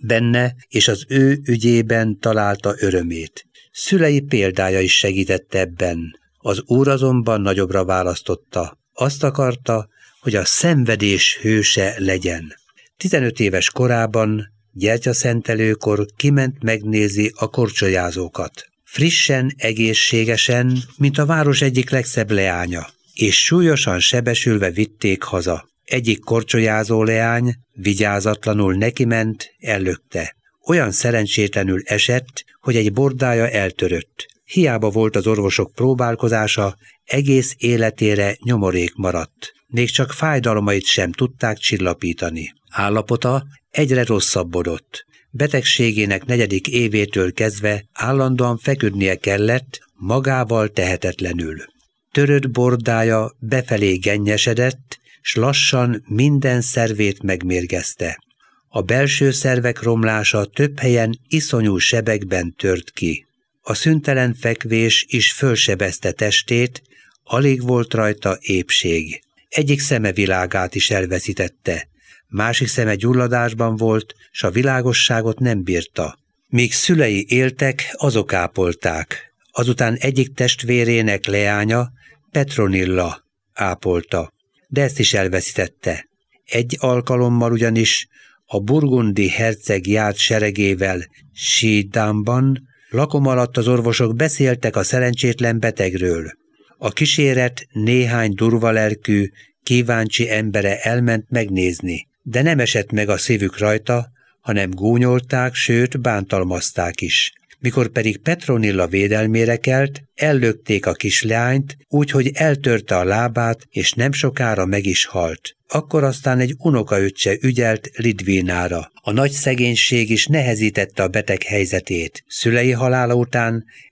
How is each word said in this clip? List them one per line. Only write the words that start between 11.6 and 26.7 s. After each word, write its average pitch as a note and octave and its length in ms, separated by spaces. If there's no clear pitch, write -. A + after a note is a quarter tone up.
legyen. F2+ 560
Tizenöt C#3+ 420
éves F#2+ 300
korában, A2+ 840
gyertyaszentelőkor A2 1300
kiment C#3 480
megnézi G#2+ 720
a A2 120
korcsolyázókat. F#2 1160
Frissen, C3 760
egészségesen, A2+ 1200
mint C#3+ 200
a D3+ 80
város D3 360
egyik B2+ 280
legszebb A#2+ 420
leánya, F2 560
és G2+ 300
súlyosan D3+ 560
sebesülve A2+ 720
vitték G2 520
haza. E2+ 460
Egyik A2+ 360
korcsolyázó A2 840